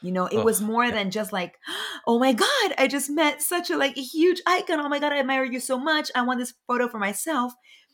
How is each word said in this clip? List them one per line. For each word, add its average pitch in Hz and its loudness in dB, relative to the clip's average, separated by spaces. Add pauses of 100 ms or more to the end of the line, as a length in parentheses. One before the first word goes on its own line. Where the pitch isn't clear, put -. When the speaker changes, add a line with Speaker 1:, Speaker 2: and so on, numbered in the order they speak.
Speaker 1:
You 180 -6
know, 185 0
it 214 0
was 220 2
Speaker 2:
Ugh, 214 -4
Speaker 1:
more 226 2
Speaker 2:
yeah. 240 0
Speaker 1:
than 202 -2
just 208 -4
like, 180 -4 (260)
<gasps> - -10
"Oh 233 4
my 262 6
God, 427 2
I 269 4
just 277 -2
met 294 0
such 349 -2
a, 320 0
like, 277 0
a 277 -8
huge 330 2
icon. 349 2
Oh 285 -2
my 285 0
God, 294 0
I 285 0
admire 262 0
you 254 -4
so 254 -2
much. 302 -2
I 247 0
want 247 0
this 247 -6 (140)
photo 240 0
for 226 -8
myself." 247 -2 (400)